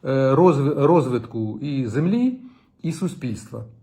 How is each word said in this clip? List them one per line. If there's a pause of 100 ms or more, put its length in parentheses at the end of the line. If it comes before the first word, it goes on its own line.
е,
розв-,
розвитку
і
землі, (420)
і
суспільства. (200)